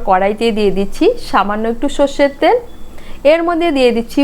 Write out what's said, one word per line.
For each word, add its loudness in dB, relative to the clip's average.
কড়াইতে 2
দিয়ে 2
দিচ্ছি 0
সামান্য 0
একটু -4
সর্ষের 0
তেল। 2
এর 4
মধ্যে 0
দিয়ে 4
দিচ্ছি -2